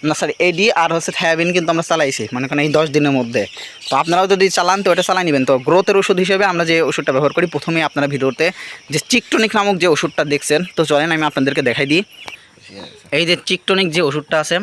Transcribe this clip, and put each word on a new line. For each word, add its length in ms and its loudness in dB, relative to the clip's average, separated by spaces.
না 100 0
সরি, 240 -2
এডি 340 2
আর 200 2
হচ্ছে 200 -4
থায়াবিন 400 0
কিন্তু 180 0
আমরা 180 0
চালাইছি 440 0
মনে 160 -4
করেন 120 -2
এই 180 0
দশ 100 2
দিনের 240 2
মধ্যে। 300 0
তো 60 0
আপনারাও 300 2
যদি 240 4
চালান 320 2
তো 100 2
এটা 100 2
চালাই 220 0
নেবেন। 200 0
তো 140 4
গ্রোথের 380 2
ওষুধ 220 2
হিসেবে 260 2
আমরা 200 0
যে 180 2
ওষুধটা 300 -2
ব্যবহার 200 2
করি, 140 0
প্রথমেই 360 -2
আপনারা 240 -2
ভিডিওতে 400 -2
যে 80 -2
চিকটনিক 460 0
নামক 240 2
যে 100 2
ওষুধটা 360 0
দেখছেন, 360 0
তো 80 2
চলেন 280 0
আমি 180 0
আপনাদেরকে 320 -2
দেখাই 240 0
দিই। 160 2
এই 140 0
যে 100 0
চিকটনিক 440 0
যে 120 0
ওষুধটা 380 -2
আছে 220 -2